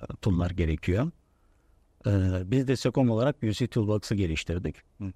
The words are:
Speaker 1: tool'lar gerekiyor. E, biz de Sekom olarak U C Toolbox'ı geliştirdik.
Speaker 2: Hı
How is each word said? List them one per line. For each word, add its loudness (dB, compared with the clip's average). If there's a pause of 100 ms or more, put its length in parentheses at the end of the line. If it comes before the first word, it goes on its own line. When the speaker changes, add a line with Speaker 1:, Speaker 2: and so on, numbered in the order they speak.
(220)
Speaker 1:
tool'lar 0
gerekiyor. 0 (960)
E, 2 (400)
biz 2
de 2
Sekom 2
olarak 0
U 0
C -2
Toolbox'ı 0
geliştirdik. -2 (220)
Speaker 2:
Hı -12 (120)